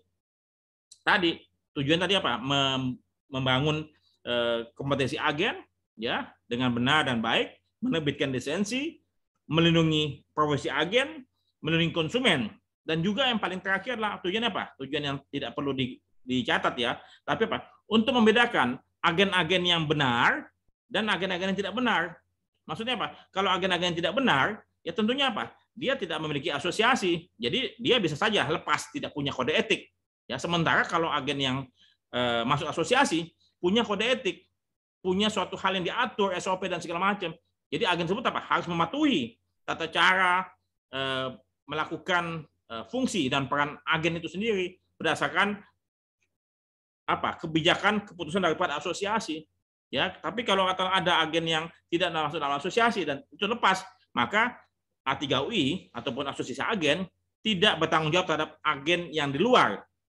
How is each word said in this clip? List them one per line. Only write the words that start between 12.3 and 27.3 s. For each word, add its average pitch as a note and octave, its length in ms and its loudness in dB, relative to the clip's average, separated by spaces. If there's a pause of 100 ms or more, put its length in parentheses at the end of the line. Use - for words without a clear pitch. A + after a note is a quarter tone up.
dan D#3+ 160 -2
juga G#3+ 240 0
yang A#3 140 0
paling F#3 180 -4
terakhir G3 400 -4
adalah G3+ 240 -4
tujuan A3 240 -2
apa? D3 320 -6
Tujuan C#3 240 -6
yang C#3 140 -4 (100)
tidak C3+ 320 -8
perlu C#3 160 -2
di-, B2+ 240 -4 (300)
dicatat B2+ 480 0
ya. B2 240 -2 (240)
Tapi D3 240 0
apa? - 160 -6 (240)
Untuk A3+ 240 2
membedakan G#3+ 640 4 (240)
agen-agen F3+ 640 2
yang E3 240 2
benar D3 640 2 (320)
dan G#3+ 240 -2
agen-agen F#3 480 -2
yang - 80 -6
tidak F#3 80 -6
benar. F#3+ 480 0 (480)
Maksudnya A3+ 240 -4
apa? E3+ 240 -6 (160)
Kalau F#3+ 160 0
agen-agen F3+ 400 0
yang E3 80 -4
tidak E3+ 160 -2
benar, G3 480 2 (240)
ya E3 80 -8
tentunya B3 400 0
apa? A#2 160 -6 (240)
Dia A#3 240 -2
tidak D#3+ 240 -6
memiliki D3+ 320 -2
asosiasi. F3 800 2